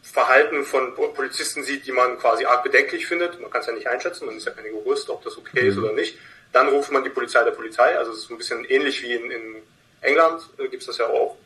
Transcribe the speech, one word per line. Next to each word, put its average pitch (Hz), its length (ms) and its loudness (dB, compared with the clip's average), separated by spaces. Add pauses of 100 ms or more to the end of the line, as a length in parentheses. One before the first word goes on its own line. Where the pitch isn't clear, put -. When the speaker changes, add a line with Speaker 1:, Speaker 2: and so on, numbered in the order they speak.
Speaker 1:
Verhalten 139 600 4
von 127 300 -2
Po-, 147 140 0
Polizisten 139 560 -6
sieht, 139 240 -6
die 131 40 -6
man 123 280 2
quasi 117 260 4
arg 123 180 4
bedenklich 151 440 2
findet, 175 340 -2
man 117 80 -14
kann's - 160 -4
ja 117 80 -4
nicht 110 140 -6
einschätzen, 127 400 -4
man 110 100 -10
ist 107 80 -12
ja - 60 -6
keine 107 180 -14
Jurist, 110 400 -2
ob - 140 -8
das - 120 -10
okay - 320 0
ist 98 100 2
Speaker 2:
Mhm. 110 60 -2
Speaker 1:
oder 107 100 -2
nicht, 156 220 -2 (380)
dann 135 140 6
ruft 139 240 2
man 135 120 2
die 135 60 -6
Polizei 120 340 2
der 117 80 4
Polizei, 117 460 2
also 113 140 -2
es 110 80 -12
ist - 80 -16
so 120 80 -14
ein - 20 -20
bisschen 117 280 -6
ähnlich 135 360 2
wie 120 140 -6
in, 117 160 -6
in 113 240 -10 (460)
England, 165 420 4 (160)
äh, 131 80 -4
gibt's 127 180 -10
das 120 140 -10
ja 113 80 2
auch - 280 0 (100)